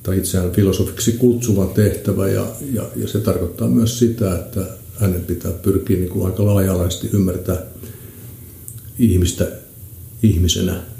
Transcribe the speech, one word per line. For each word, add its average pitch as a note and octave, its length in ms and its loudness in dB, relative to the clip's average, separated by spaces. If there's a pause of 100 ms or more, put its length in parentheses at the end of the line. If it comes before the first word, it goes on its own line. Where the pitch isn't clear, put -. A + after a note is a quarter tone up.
tai F#2+ 140 0
itseään F2+ 340 0
filosofiksi - 600 2
kutsuvan A2+ 580 2
tehtävä. G2 580 2
Ja, G2+ 180 0 (280)
ja, G#2 100 -4 (120)
ja A#2 120 -4
se A2 120 -2
tarkoittaa F#2+ 480 -2
myös A#2+ 320 2
sitä, G#2+ 360 2
että F2+ 320 -6 (320)
hänen F2+ 220 2
pitää F2 300 -6
pyrkiä, F#2+ 460 2
niin F#2 120 0
kuin, F#2+ 160 -2
aika F#2 200 0
laaja-alaisesti F#2+ 680 2
ymmärtää F#2 440 0 (1400)
ihmistä F2+ 480 2 (760)
ihmisenä. F2 580 2 (180)